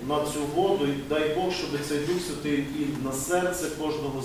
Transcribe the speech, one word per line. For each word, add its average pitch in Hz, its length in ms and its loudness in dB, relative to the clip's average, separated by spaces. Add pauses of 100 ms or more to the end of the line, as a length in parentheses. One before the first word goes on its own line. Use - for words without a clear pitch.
на 147 80 2
цю 147 240 0 (160)
воду, 175 300 4
і 139 240 -2
дай 156 260 2
Бог, 180 180 2
щоб 156 160 -4 (180)
цей 147 100 0
Дух 175 200 0 (100)
Святий 143 380 0 (140)
і 135 260 -2
на 135 60 -2
серце 175 580 0
кожного 147 560 -2